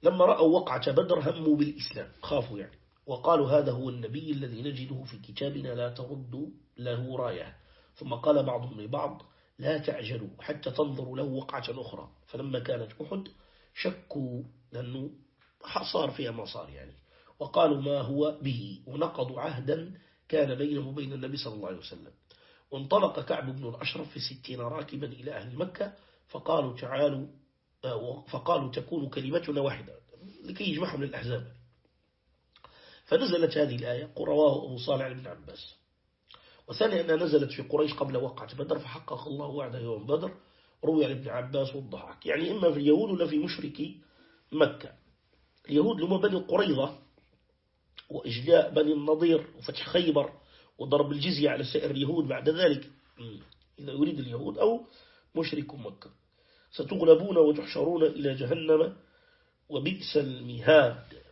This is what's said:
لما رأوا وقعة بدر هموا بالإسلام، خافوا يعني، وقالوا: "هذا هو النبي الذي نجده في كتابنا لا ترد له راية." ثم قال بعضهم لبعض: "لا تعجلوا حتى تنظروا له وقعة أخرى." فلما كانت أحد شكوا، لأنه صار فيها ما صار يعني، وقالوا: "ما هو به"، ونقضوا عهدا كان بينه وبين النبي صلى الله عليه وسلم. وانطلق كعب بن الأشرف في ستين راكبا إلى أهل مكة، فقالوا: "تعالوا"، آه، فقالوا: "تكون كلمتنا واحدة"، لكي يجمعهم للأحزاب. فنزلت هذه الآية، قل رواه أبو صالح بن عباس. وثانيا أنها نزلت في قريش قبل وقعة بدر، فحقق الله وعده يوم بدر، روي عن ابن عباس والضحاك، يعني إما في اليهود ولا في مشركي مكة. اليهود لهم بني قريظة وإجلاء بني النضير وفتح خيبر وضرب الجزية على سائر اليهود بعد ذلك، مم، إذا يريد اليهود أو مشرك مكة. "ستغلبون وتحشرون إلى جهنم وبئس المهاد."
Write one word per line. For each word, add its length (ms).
لما 220
رأوا 340
وقعة 320
بدر 280
هموا 360
بالإسلام، 560
خافوا 380
يعني، 180
وقالوا: 460
"هذا 200
هو 180
النبي 420
الذي 300
نجده 420
في 140
كتابنا 580
لا 140
ترد 640
له 400
راية." 400
ثم 180
قال 300
بعضهم 380
لبعض: 400
"لا 180
تعجلوا 520
حتى 320
تنظروا 460
له 60
وقعة 460
أخرى." 420
فلما 320
كانت 320
أحد 260
شكوا، 680
لأنه 380
صار 180
فيها 200
ما 140
صار 240
يعني، 240
وقالوا: 420
"ما 200
هو 400
به"، 460
ونقضوا 540
عهدا 520
كان 260
بينه 340
وبين 240
النبي 240
صلى 160
الله 140
عليه 100
وسلم. 340
وانطلق 480
كعب 360
بن 140
الأشرف 400
في 100
ستين 400
راكبا 480
إلى 240
أهل 240
مكة، 380
فقالوا: 500
"تعالوا"، 500
آه، 440
فقالوا: 420
"تكون 380
كلمتنا 520
واحدة"، 320
لكي 200
يجمعهم 400
للأحزاب. 500
فنزلت 520
هذه 180
الآية، 300
قل 100
رواه 400
أبو 120
صالح 300
بن 200
عباس. 480
وثانيا 340
أنها 140
نزلت 360
في 100
قريش 320
قبل 240
وقعة 380
بدر، 240
فحقق 480
الله 180
وعده 340
يوم 280
بدر، 300
روي 220
عن 60
ابن 180
عباس 460
والضحاك، 500
يعني 260
إما 200
في 80
اليهود 300
ولا 180
في 100
مشركي 640
مكة. 420
اليهود 320
لهم 200
بني 140
قريظة 640
وإجلاء 640
بني 200
النضير 540
وفتح 320
خيبر 440
وضرب 340
الجزية 380
على 140
سائر 280
اليهود 360
بعد 220
ذلك، 420
مم، 220
إذا 120
يريد 280
اليهود 380
أو 280
مشرك 400
مكة. 340
"ستغلبون 680
وتحشرون 640
إلى 320
جهنم 600
وبئس 480
المهاد." 1160